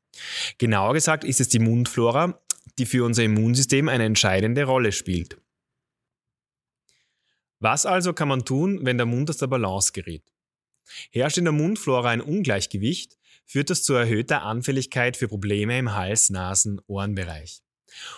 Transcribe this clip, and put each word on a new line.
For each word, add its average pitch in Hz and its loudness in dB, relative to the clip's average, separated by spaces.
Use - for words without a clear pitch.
Genauer 110 2
gesagt 156 0
ist 131 0
es 127 2
die 117 4
Mundflora, 120 2
die 127 -2
für 123 2
unser 117 2
Immunsystem 123 2
eine 120 2
entscheidende 110 2
Rolle 127 2
spielt. - -6
Was 117 2
also 180 2
kann 151 0
man 131 0
tun, 170 0
wenn 127 2
der 120 2
Mund 127 0
aus 151 -4
der 139 -2
Balance 101 0
gerät? 85 -10
Herrscht 139 0
in 175 2
der 156 4
Mundflora 147 2
ein 117 0
Ungleichgewicht, 135 -2
führt 143 -4
das 180 -2
zu 143 0
erhöhter 120 2
Anfälligkeit 123 -2
für 120 -2
Probleme 104 -2
im 117 -2
Hals-, 95 0
Nasen-, 95 -2
Ohrenbereich. 95 -6